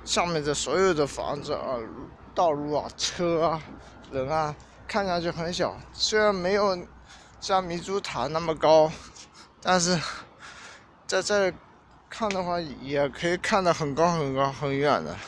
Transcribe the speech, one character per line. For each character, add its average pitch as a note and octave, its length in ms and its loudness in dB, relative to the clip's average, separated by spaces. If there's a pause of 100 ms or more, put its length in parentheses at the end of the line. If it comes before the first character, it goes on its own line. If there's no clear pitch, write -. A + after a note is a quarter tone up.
下 - 220 0
面 E3 180 -2
的 D3 100 0
所 C#3 240 -2
有 F#3+ 160 4
的 D3 140 2
房 C3+ 340 -6
子 C#3 120 -6
啊， A#2+ 240 -4 (580)
道 F3 160 4
路 D3 220 -2
啊， A#2 240 -2
车 E3+ 480 0
啊， D#3 180 0 (480)
人 C3+ 180 -4
啊， D#3 240 -2 (320)
看 G3+ 220 -2
上 F3 140 0
去 E3+ 100 -2
很 E3 220 -6
小。 C3+ 260 -2 (140)
虽 - 260 0
然 G#3 160 4
没 F3+ 180 0
有 G3 320 0 (560)
像 F#3+ 220 0
明 E3+ 160 -4
珠 F#3+ 220 -4
塔 B2 240 -4
那 D#3 140 -2
么 D#3+ 160 -2
高， D#3 360 6 (680)
但 F3+ 180 4
是 F3 200 2 (1040)
在 F#3+ 160 0
这 G#3 140 0
儿 F#3+ 180 4 (560)
看 - 200 -4
的 F#3+ 140 0
话， F3 160 -2
也 C#3 500 -2
可 - 200 -2
以 F3+ 80 2
看 G3 260 2
得 E3+ 80 4
很 D3+ 220 0
高 E3 200 4
很 C#3 200 0
高 C#3 180 2
很 C#3 240 -2
远 C#3 280 4
的。 D#2+ 120 -8 (120)